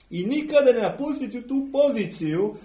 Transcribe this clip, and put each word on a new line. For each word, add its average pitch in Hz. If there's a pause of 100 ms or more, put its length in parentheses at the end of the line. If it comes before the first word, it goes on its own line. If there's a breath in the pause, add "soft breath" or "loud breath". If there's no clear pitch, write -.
i 175
nikada 294
ne 226
napustiti 247
tu 269
poziciju 208